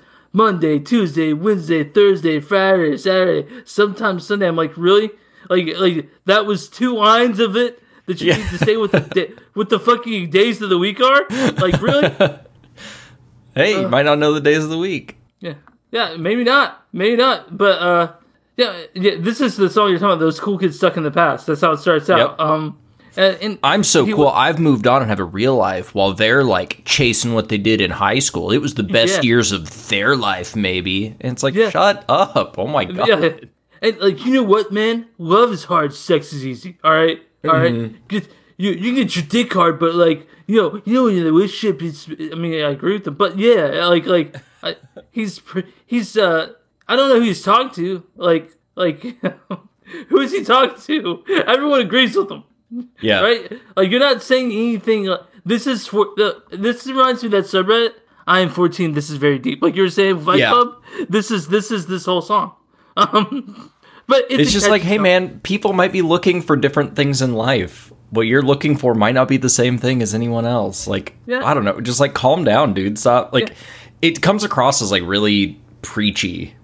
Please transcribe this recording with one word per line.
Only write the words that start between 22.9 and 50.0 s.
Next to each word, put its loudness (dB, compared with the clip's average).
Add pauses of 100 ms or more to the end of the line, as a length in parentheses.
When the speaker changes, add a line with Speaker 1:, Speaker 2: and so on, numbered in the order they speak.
Speaker 1:
and, 2
and -6
Speaker 2:
I'm 2
so 4
Speaker 1:
he -2
Speaker 2:
cool. 4
Speaker 1:
wa- 2
Speaker 2:
I've 0
moved 2
on 4
and -4
have -2
a -2
real 0
life -2
while 2
they're, 2
like, -2
chasing 0
what -2
they -2
did 2
in 2
high 0
school. -4
It 2
was -4
the -2
best 2
Speaker 1:
Yeah. 2
Speaker 2:
years 2
of -8
their 0
life, -4
maybe. -4
And -6
it's -8
like, -2
Speaker 1:
Yeah. 0
Speaker 2:
shut 0
up. 0
Oh -6
my -2
God. -4
Speaker 1:
Yeah. 2 (520)
And, -2
like, -2
you 0
know 2
what, 2
man? -2 (120)
Love 2
is -8
hard. -2
Sex -2
is -10
easy. -12
All 4
right? 2 (240)
All 0
right? 4
Speaker 2:
Mm-hmm. -6 (100)
Speaker 1:
Get, -6 (280)
you, -2
you -4
get 0
your -4
dick 0
hard, 2
but, 0
like, 2 (180)
you 0
know, -2
you -2
know, 4
in 2
the 2
relationship, 0
it's, -10
I -10
mean, -4
I -2
agree -4
with -8
them. -8
But, -2
yeah, 2
like, 2
like, 0 (260)
I, -8 (340)
he's, -8
pr-, -10 (260)
he's, -4
uh, 2 (380)
I -2
don't 4
know 6
who 4
he's -2
talking 2
to. -6 (120)
Like, 0 (240)
like, -4
<laughs> -12